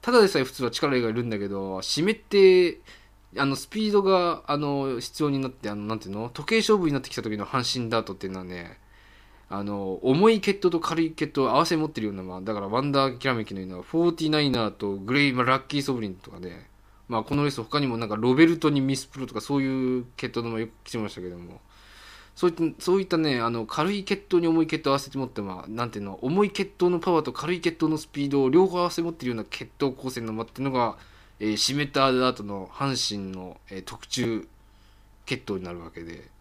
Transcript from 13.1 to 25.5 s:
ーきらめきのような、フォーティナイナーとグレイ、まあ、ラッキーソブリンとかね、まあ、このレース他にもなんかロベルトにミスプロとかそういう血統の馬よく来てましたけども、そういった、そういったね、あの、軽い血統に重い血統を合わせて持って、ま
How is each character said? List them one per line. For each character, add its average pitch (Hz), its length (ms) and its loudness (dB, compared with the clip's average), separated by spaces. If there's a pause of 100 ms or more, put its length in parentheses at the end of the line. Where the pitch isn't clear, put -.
ー 120 80 -12
き - 80 -4
ら 127 80 2
め 113 100 -2
き 101 100 -10
の 98 60 -8
よ 92 60 -8
う 92 120 -10
な、 90 40 -12
フ 170 240 0
ォ - 20 6
ー 170 40 2
テ 165 120 -4
ィ 156 60 0
ナ 151 100 4
イ 143 100 2
ナ 117 180 0
ー - 40 -2
と 101 240 -4
グ 98 180 -4
レ 143 140 4
イ、 131 40 0
ま 123 100 0
あ、 - 20 4
ラ 131 160 4
ッ - 60 -20
キ 147 120 -4
ー 135 40 -2
ソ 135 120 -2
ブ 120 60 -4
リ 107 80 -4
ン 92 80 -8
と - 140 -20
か 90 100 -18
ね、 87 280 -14 (400)
ま 117 100 -2
あ、 - 40 -2
こ - 120 -6
の 143 80 2
レ 147 60 0
ー 139 40 -4
ス 117 100 -8
他 147 180 -2
に 139 60 0
も 120 120 -2
な 117 80 -4
ん - 20 -8
か 104 80 -2
ロ 120 180 2
ベ 156 120 8
ル 165 120 2
ト 156 120 2
に 143 100 2
ミ 135 160 0
ス - 100 -10
プ - 140 -16
ロ 131 60 -8
と - 80 -16
か 107 80 -4
そ 143 160 -2
う 135 40 0
い 131 380 -2
う 123 60 -10 (100)
血 123 140 -8
統 123 120 -4
の 117 80 -4
馬 113 100 -4
よ 113 80 -4
く - 40 -18 (120)
来 - 80 -16
て 120 60 -4
ま 104 120 -4
し - 40 -16
た - 60 -14
け 90 80 -10
ど 87 100 -12
も、 87 220 -18 (720)
そ 180 140 2
う - 20 4
い - 40 -10
っ 165 180 -2
た、 - 100 -16
そ 175 140 2
う 196 40 4
い 190 40 -2
っ - 20 -8
た 170 120 0
ね、 147 220 2
あ 117 100 0
の、 117 160 -4
軽 160 260 -2
い 202 120 -4
血 196 220 -4
統 180 140 4
に 170 80 2
重 165 140 4
い 156 40 2
血 160 140 -4
統 143 100 0
を - 20 4
合 - 20 -
わ 143 40 2
せ 143 120 -8
て 139 80 -8
持 131 80 -4
っ - 20 -10
て、 110 140 -8
ま 92 240 -10